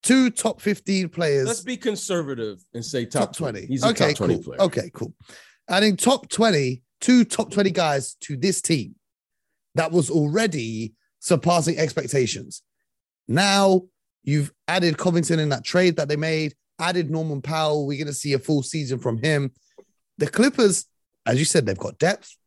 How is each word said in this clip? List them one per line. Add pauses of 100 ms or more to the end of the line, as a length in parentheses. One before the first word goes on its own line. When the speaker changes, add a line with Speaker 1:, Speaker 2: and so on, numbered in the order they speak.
Speaker 1:
Two
top
fifteen
players.
Speaker 2:
Let's
be
conservative (160)
and
say
top
Speaker 1:
Top
twenty.
Speaker 2:
twenty.
He's
a
Speaker 1:
Okay,
Speaker 2:
top
twenty
Speaker 1:
cool.
Speaker 2:
player.
Speaker 1:
Okay,
cool. (540)
Adding
top
twenty, (180)
two
top
twenty
guys
to
this
team (800)
that
was
already (260)
surpassing
expectations. (640)
Now (420)
you've (140)
added
Covington
in
that
trade
that
they
made, (260)
added
Norman
Powell.
We're
gonna
see
a
full
season
from
him. (680)
The
Clippers, (400)
as
you
said,
they've
got
depth. (100)